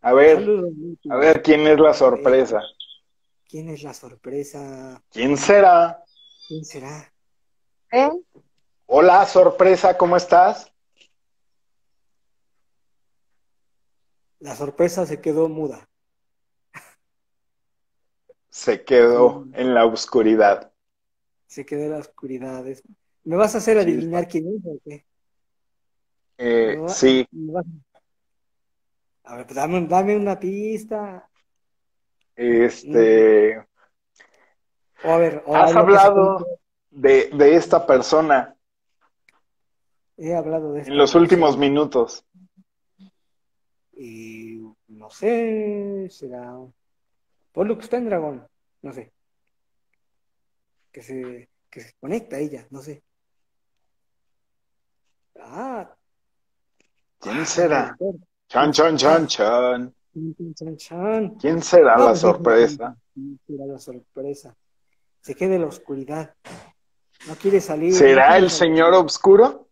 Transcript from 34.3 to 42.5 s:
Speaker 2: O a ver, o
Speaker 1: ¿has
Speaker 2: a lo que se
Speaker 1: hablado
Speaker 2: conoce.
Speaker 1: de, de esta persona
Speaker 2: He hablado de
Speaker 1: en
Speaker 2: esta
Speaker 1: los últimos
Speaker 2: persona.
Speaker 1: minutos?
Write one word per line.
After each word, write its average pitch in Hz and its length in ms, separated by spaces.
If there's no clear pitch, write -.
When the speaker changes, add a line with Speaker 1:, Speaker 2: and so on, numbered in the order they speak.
Speaker 2:
O 160 40
a 165 60
ver, 151 280
o 151 80
Speaker 1:
¿has 165 160
Speaker 2:
a 165 100
lo 170 60
que 196 60
se 202 80
Speaker 1:
hablado 196 380
Speaker 2:
conoce. 175 120
Speaker 1:
de, 135 420
de 147 220
esta 170 320
persona 143 680
Speaker 2:
He 165 180
hablado 156 380
de 147 80
Speaker 1:
en - 60
Speaker 2:
esta 139 80
Speaker 1:
los 143 200
últimos 170 360
Speaker 2:
persona. 139 180
Speaker 1:
minutos? 139 560